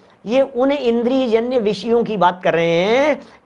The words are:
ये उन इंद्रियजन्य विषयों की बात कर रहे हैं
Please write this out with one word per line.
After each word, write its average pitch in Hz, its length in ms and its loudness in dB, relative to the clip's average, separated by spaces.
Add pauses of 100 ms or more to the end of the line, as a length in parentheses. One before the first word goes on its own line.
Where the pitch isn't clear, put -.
(260)
ये 254 160 2
उन 262 300 0
इंद्रियजन्य 247 840 0
विषयों 226 460 0
की 214 120 -4
बात 180 280 0
कर - 100 2
रहे 170 120 2
हैं 220 560 0 (240)